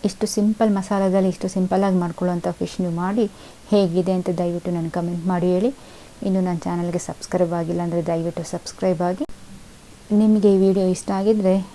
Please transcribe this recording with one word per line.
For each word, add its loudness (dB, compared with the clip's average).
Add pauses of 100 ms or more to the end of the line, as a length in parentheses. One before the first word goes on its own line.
ಇಷ್ಟು -2
ಸಿಂಪಲ್ 2
ಮಸಾಲದಲ್ಲಿ 2
ಇಷ್ಟು -4
ಸಿಂಪಲ್ಲಾಗಿ 2
ಮಾಡ್ಕೊಳ್ಳೋಂಥ -4 (120)
ಫಿಶ್ -6
ನೀವು -2
ಮಾಡಿ 0 (460)
ಹೇಗಿದೆ 2
ಅಂತ -2
ದಯವಿಟ್ಟು -2
ನನಗೆ -4
ಕಾಮೆಂಟ್ -4
ಮಾಡಿ 2
ಹೇಳಿ. 2 (580)
ಇನ್ನು 2
ನನ್ನ -2
ಚಾನಲ್ಗೆ -2
ಸಬ್ಸ್ಕ್ರೈಬ್ -2
ಆಗಿಲ್ಲ -2
ಅಂದರೆ -2
ದಯವಿಟ್ಟು -4 (100)
ಸಬ್ಸ್ಕ್ರೈಬ್ -2
ಆಗಿ. -4 (960)
ನಿಮಗೆ 6
ಈ 4
ವಿಡಿಯೋ 4
ಇಷ್ಟ -6
ಆಗಿದ್ರೆ 4 (200)